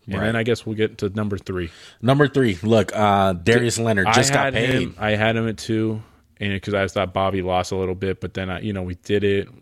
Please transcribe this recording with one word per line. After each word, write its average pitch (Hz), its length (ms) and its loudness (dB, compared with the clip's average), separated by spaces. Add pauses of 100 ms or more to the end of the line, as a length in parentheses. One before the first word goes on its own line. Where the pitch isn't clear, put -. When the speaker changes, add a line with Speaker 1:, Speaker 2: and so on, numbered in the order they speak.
Speaker 1:
And 98 100 -6
Speaker 2:
Right. 101 80 -2
Speaker 1:
then 113 120 0
I 113 60 0
guess 113 240 -2
we'll 113 80 -6
get 110 240 -2
to 101 120 -2
number 104 280 -4
three. 90 320 -6 (320)
Speaker 2:
Number 135 240 4
three. 120 360 2
Look, 107 340 4
uh, 101 380 4
Darius 113 420 2
Speaker 1:
D-, 113 60 -4
Speaker 2:
Leonard 104 240 2
Speaker 1:
I 107 80 2
Speaker 2:
just 135 180 4
got 143 120 2
Speaker 1:
had 135 100 -2
Speaker 2:
paid. 120 200 0
Speaker 1:
him, 85 240 -2
I 107 140 -2
had 110 240 2
him 113 120 -2
at 107 100 -6
two, 110 440 -2 (380)
and 101 220 -4
'cause 104 120 -6
I 98 140 2
thought 92 240 -2
Bobby 95 300 0
lost 90 300 -2
a 98 40 -2
little 92 180 -2
bit, 92 280 -4
but 90 120 -8
then 95 160 -6
I, 87 100 -8
you 107 120 -4
know, 98 100 -6
we 90 140 -8
did 104 260 -2
it. 101 260 0 (140)